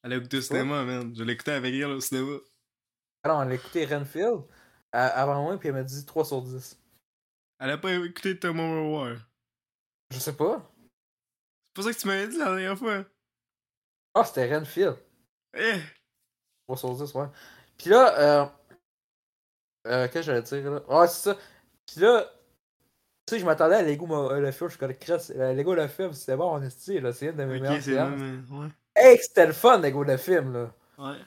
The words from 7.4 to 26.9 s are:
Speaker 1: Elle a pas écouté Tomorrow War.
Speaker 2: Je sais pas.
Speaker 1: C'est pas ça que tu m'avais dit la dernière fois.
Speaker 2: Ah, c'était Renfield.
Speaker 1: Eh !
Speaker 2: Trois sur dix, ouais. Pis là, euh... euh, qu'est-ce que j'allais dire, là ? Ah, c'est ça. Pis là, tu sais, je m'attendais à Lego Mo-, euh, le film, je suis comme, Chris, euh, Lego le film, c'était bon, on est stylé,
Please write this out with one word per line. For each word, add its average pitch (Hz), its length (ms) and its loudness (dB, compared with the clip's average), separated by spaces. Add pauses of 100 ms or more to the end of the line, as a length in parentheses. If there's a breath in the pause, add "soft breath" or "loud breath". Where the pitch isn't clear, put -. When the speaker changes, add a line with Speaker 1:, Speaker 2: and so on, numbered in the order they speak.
Speaker 1:
Elle 135 120 -4
a 151 60 -4
pas 185 160 -2
écouté 180 460 -4
Tomorrow 160 640 -2
War. 117 140 -8 (920)
Speaker 2:
Je 127 80 -12
sais 143 160 -8
pas. 208 340 -2 (140)
Speaker 1:
C'est - 920 -20
pas 196 80 -10
ça 226 100 -2
que - 60 -8
tu - 80 -4
m'avais 196 200 -2
dit 247 100 -8
la 302 80 -2
dernière 190 320 -2
fois. 208 280 -4 (1080)
Speaker 2:
Ah, 226 100 6
c'était 135 340 0
Renfield. 156 400 0 (560)
Speaker 1:
Eh ! 208 260 -2 (880)
Speaker 2:
Trois 127 120 -8
sur 127 180 -6
dix, 143 180 -10
ouais. 139 140 -4 (500 soft breath)
Pis 165 120 -8
là, 233 300 8
euh... 147 260 6 (1400)
euh, 127 200 0
qu'est-ce 127 60 -8
que 165 80 -2
j'allais 135 220 -2
dire, 139 280 -6
là ? 143 160 -6
Ah, 160 200 8
c'est 196 240 -2
ça. 196 60 -4 (480 soft breath)
Pis - 140 -16
là, 220 320 4 (920)
tu - 100 -6
sais, 220 40 -4
je 180 60 -4
m'attendais 160 300 6
à 214 60 4
Lego 151 260 -2
Mo-, 143 240 -2
euh, 143 80 0
le 139 120 0
film, 165 180 -8
je - 60 -14
suis - 40 -20
comme, 131 160 -6
Chris, 170 400 -6
euh, 131 180 0
Lego 151 220 0
le 151 120 2
film, 170 260 -6
c'était 131 240 -4
bon, 165 180 0
on 143 60 -6
est 135 80 -8
stylé, 180 320 -6